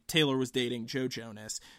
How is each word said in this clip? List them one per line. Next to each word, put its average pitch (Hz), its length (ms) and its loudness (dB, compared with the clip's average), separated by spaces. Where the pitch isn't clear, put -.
Taylor 147 300 4
was 127 140 0
dating 120 360 0
Joe 131 200 -2
Jonas. 110 520 -10